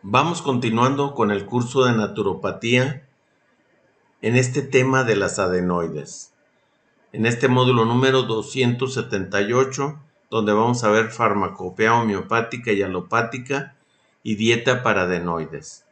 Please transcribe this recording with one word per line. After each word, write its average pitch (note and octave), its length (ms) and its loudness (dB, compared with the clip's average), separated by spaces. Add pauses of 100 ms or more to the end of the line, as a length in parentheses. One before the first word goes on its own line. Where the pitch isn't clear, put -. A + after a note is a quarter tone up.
Vamos C#3+ 380 0
continuando B2+ 720 0
con G#2+ 160 2
el G2 160 -2
curso B2 380 0
de B2 80 4
naturopatía A2 1120 -2 (1120)
en A2 140 0
este B2+ 280 2
tema C3 420 2
de A2+ 100 2
las G2+ 240 0
adenoides. F2 920 -2 (800)
En A2 120 -2
este A#2+ 220 0
módulo B2+ 380 4
número B2+ 400 2
doscientos A#2+ 680 -2
setenta G2+ 480 -2
y G#2 100 -2
ocho, C3+ 480 -2 (280)
donde G#2+ 260 0
vamos A#2+ 280 2
a G#2+ 80 4
ver A2 220 2
farmacopea G2+ 840 0
homeopática A2+ 760 -2
y G2 100 0
alopática A2+ 920 -4 (480)
y A2 100 -2
dieta A#2 480 2
para G#2 200 2
adenoides. E2+ 880 -4